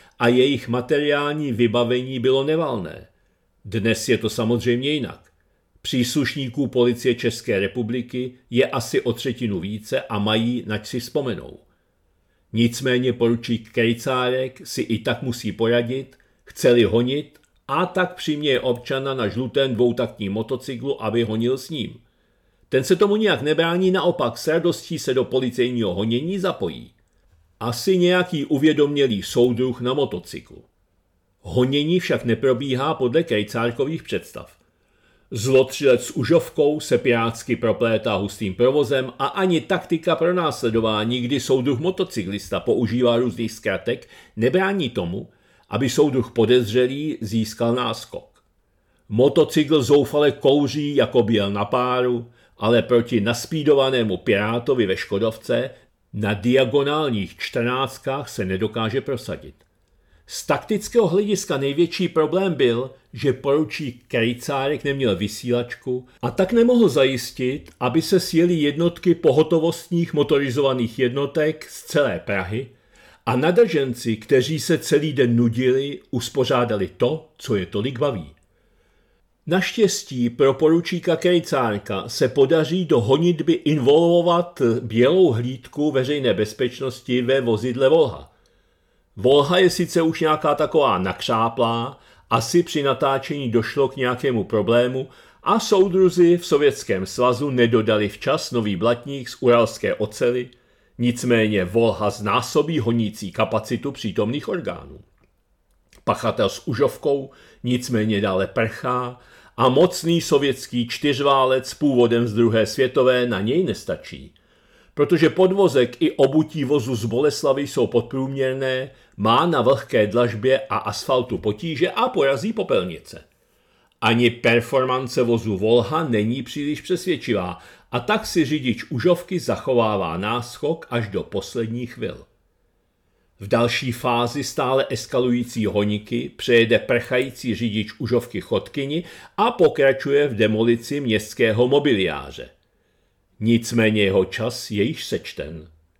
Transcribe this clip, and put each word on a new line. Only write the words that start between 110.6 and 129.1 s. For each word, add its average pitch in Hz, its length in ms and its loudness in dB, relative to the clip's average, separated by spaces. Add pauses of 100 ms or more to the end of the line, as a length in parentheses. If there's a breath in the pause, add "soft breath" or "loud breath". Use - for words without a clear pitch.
čtyřválec 131 840 0
původem 120 540 4
z 104 60 -6
druhé 113 320 4
světové 127 600 2
na 104 140 -2
něj 135 240 0
nestačí. 78 680 -8 (600 soft breath)
Protože 156 360 2
podvozek 180 720 2
i 147 80 2
obutí 151 540 0
vozu 131 320 -2
z 107 80 -6
Boleslavy 139 640 0
jsou 131 200 -2
podprůměrné, 131 1040 -4 (260 soft breath)
má 117 300 2
na 160 140 2
vlhké 117 460 2
dlažbě 117 540 0
a 131 160 -6
asfaltu 123 640 -2
potíže 165 520 -2
a 240 180 0
porazí 143 440 0
popelnice. 92 720 -4 (760)
Ani 117 300 4
performance 127 920 0
vozu 113 340 0
Volha 117 520 0
není 113 340 -2
příliš 147 380 -8
přesvědčivá, 117 800 -4 (340 loud breath)
a 123 80 -2
tak 214 260 -2
si 165 180 2
řidič 131 460 -2
Užovky 170 500 0